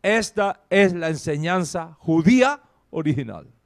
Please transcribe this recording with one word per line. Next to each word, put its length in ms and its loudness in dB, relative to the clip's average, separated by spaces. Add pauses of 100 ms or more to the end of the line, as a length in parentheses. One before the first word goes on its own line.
Esta 580 -2 (100)
es 220 4
la 160 -6
enseñanza 920 -4
judía 600 4 (300)
original. 580 -6 (180)